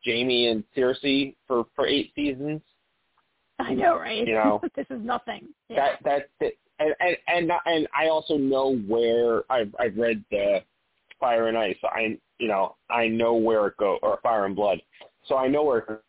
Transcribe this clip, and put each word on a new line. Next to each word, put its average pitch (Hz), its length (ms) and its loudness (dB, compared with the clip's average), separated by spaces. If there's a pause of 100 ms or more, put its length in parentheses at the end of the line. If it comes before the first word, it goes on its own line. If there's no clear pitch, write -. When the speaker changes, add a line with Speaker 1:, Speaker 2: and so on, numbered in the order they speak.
Speaker 1:
Jaime 120 420 2
and 110 160 0 (120)
Cersei 135 600 0 (120)
for, 120 180 0 (100)
for 139 120 0
eight - 280 -2
seasons, 147 460 -4 (960)
Speaker 2:
I 320 160 -4
know, - 240 4
right? 440 280 -4
Speaker 1:
you - 60 0
know, - 340 2
Speaker 2:
<laughs> - 80 -8
This 277 140 -8
is 254 140 -10
nothing. 233 460 -8 (200)
Yeah. 226 60 -6 (280)
Speaker 1:
that, - 0 -
that, 143 260 -2 (100)
that, 127 140 -2 (260)
and, 151 200 0
and, 180 180 0 (100)
and, 170 240 0 (140)
and 160 300 0
I 156 120 0
also 156 280 0
know 135 400 0 (120)
where 117 640 2
I've, 113 280 -2
I've 107 160 -2
read 113 360 0
the 101 320 0 (560)
Fire 117 300 2
and 113 80 0
Ice. 107 260 0
I, 110 340 -2 (220)
you 117 80 -2
know, 95 280 0 (140)
I 117 180 2
know 117 280 2
where 110 320 2
it 98 100 -6
go-, 101 240 0
or 104 220 0
Fire 110 220 2
and 98 100 -4
Blood. 98 260 0 (460)
So 139 100 0
I 131 100 0
know 147 160 2
where 135 140 2
it 110 100 -4 (220)